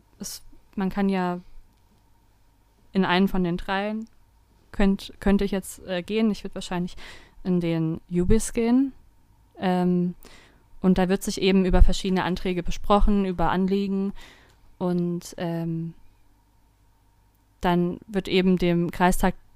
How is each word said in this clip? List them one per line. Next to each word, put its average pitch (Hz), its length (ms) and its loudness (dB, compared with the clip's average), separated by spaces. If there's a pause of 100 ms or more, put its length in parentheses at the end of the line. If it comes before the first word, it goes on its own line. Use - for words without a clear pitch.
(200)
es, - 240 -14 (320)
man 190 140 -4
kann 196 200 -2
ja 180 300 -2 (1500)
in 190 140 0
einen 180 220 2
von 185 160 0
den 175 140 -2
dreien 208 500 -6 (640)
könnt-, 196 480 0
könnte 202 260 2
ich 190 60 -6
jetzt, - 360 -8
äh, 180 160 -6
gehen. 220 280 -2
Ich - 120 -8
würd 196 100 -14
wahrscheinlich 180 420 -8 (480)
in 180 160 0
den 165 500 -2
Jubis 180 440 2
gehen. 247 380 2 (680)
Ähm, 180 580 0 (680)
und 185 160 4
da 185 120 2
wird 196 140 0
sich - 180 -6
eben 190 240 4
über 180 160 6
verschiedene 185 420 6
Anträge 180 400 -4
besprochen, 202 640 4
über 175 260 -2
Anliegen. 196 640 -2 (640)
Und, 175 600 -4
ähm, 165 560 -6 (1700)
dann 175 460 0
wird 196 200 -6
eben 185 300 2
dem 175 340 0
Kreistag 185 420 2 (220)